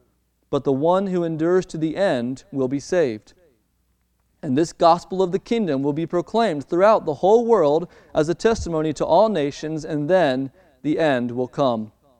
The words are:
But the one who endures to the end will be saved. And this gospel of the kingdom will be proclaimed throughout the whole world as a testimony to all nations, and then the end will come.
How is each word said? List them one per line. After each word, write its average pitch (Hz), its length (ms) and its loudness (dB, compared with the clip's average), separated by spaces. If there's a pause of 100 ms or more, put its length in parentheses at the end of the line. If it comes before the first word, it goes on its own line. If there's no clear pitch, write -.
(520)
But 143 120 -2
the 143 80 0
one 170 360 0
who 180 160 -2
endures 170 420 0
to 175 140 -12
the 156 180 -4
end 135 540 -2
will 135 160 -2
be 139 120 -4
saved. 131 540 -4 (1120)
And 139 120 -2
this 165 160 0
gospel 175 520 2
of 180 80 -2
the 185 80 -4
kingdom 175 420 -2
will 143 120 -2
be 160 120 -4
proclaimed 175 600 -2
throughout 185 420 2
the 147 80 -2
whole 214 280 4
world 175 440 2 (260)
as 156 160 0
a 170 60 0
testimony 160 580 -2
to 165 100 -4
all 190 260 4
nations, 151 540 -4
and 147 240 -4
then 135 440 2 (320)
the 147 160 -2
end 127 320 0
will 123 160 -4
come. 117 440 -2 (280)